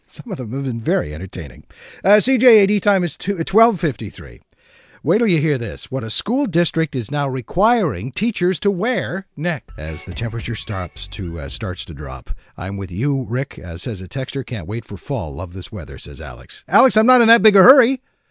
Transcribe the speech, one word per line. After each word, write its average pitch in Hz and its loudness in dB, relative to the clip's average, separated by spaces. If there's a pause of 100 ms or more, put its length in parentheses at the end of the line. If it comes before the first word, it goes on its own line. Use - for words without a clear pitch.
Some - -12
of 175 -4
them 113 -6
have 139 -4
been 117 -2
very 117 0
entertaining. 80 -8 (380)
Uh, 208 6
C 254 2
J 226 8
A 196 6
D 202 2
time 196 2
is 165 -4
two, 190 -4
uh, 165 -2
twelve 226 4
fifty-three. 87 -6 (640)
Wait 180 2
till 233 2
you 175 4
hear 147 2
this. 95 -8
What 127 -4
a 110 -6
school 254 0
district 165 0
is 117 -4
now 143 -2
requiring 135 0
teachers 185 0
to 202 2
wear 185 -2 (100)
neck 156 -4 (120)
as 78 -6
the 87 -8
temperature 113 -4
starts - -6
to, 85 -6
uh, 69 -6
starts 92 -6
to 85 -10
drop. 67 -8 (260)
"I'm 101 -4
with 95 -6
you, 127 -2
Rick," 127 -4
uh, 82 -6
says 98 -6
a 92 -10
texter. 135 -6
"Can't 92 -6
wait 113 -6
for 104 -8
fall. 90 -6
Love 87 -8
this 92 -8
weather," 73 -8
says 71 -12
Alex. 64 -12
Alex, 226 4
I'm 220 4
not 247 6
in 226 4
that 226 4
big 202 6
a 190 8
hurry. 254 6 (300)